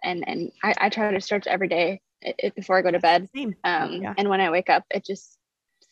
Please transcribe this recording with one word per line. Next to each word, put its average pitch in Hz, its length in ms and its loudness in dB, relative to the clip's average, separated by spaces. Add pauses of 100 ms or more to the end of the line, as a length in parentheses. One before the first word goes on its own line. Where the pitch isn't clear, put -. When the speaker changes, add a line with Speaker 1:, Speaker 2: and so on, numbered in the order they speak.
Speaker 1:
And, 175 220 -4
and - 260 -6 (100)
I, 208 200 0
I 202 60 4
try 208 220 0
to 196 100 0
stretch 202 280 -2
every 185 200 0
day 170 320 0 (240)
i-, - 80 -4 (120)
i-, 208 120 -2
before 185 220 0
I 185 40 4
go 180 100 2
to 175 80 0
bed. 175 340 4
Speaker 2:
Same. 254 300 -6
Speaker 1:
Um, 170 360 -2
Speaker 2:
Yeah. 208 160 -8
Speaker 1:
and 202 140 0
when 190 100 4
I 185 100 2
wake 180 200 2
up, 156 200 4
it - 140 -4
just - 320 -12 (560)